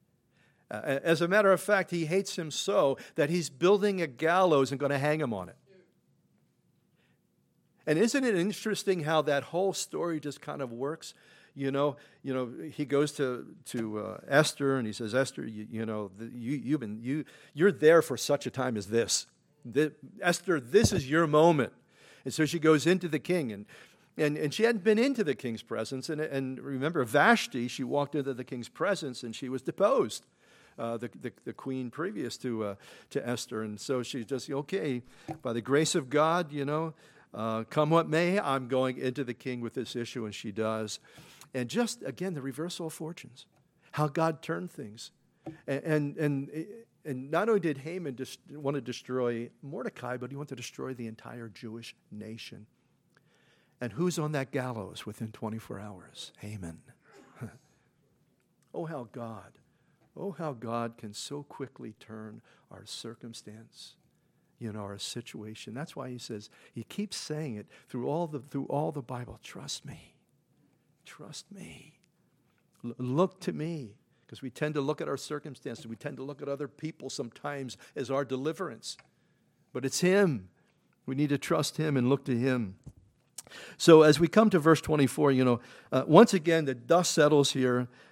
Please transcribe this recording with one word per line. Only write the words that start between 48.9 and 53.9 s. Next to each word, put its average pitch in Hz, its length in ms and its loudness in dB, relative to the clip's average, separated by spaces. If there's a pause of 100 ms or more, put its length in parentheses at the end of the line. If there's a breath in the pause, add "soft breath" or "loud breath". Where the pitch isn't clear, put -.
Mordecai, 143 540 -8
but 123 120 -8
he 135 60 -10
wanted 147 140 -10
to 131 80 -8
destroy 131 360 -10
the 120 140 -10
entire 117 400 -14
Jewish 113 480 -14 (160)
nation. 107 560 -14 (1120 soft breath)
And 117 140 -6